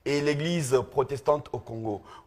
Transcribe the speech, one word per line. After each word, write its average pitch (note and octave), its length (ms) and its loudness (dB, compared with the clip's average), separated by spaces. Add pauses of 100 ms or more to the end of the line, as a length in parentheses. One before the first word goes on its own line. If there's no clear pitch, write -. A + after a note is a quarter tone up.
et C#3+ 160 2
l'église D3 580 2 (140)
protestante C#3+ 600 0
au B2 60 -4
Congo A2+ 420 -6 (260)